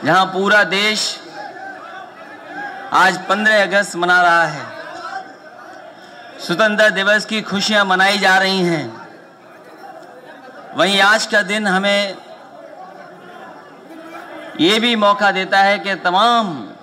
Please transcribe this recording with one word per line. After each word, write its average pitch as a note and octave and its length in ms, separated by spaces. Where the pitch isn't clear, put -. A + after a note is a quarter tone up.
जहां F#3 220
पूरा G3 380
देश G3+ 560
आज F3+ 360
पन्द्रह G#3 340
अगस्त G3 340
मना F3+ 260
रहा E3+ 240
है, C#3+ 200
स्वतंत्रता G#3+ 480
दिवस G3+ 360
की G#3+ 180
खुशियां G3+ 440
मनाई F#3+ 320
जा F#3+ 200
रही F#3+ 200
हैं, D3+ 500
वहीं F#3+ 260
आज G#3+ 260
का G#3 160
दिन G#3 240
हमें G3+ 500
ये G3+ 200
भी A#3+ 160
मौका G#3 340
देता F#3+ 280
है G3 200
कि F#3+ 160
तमाम F#3 760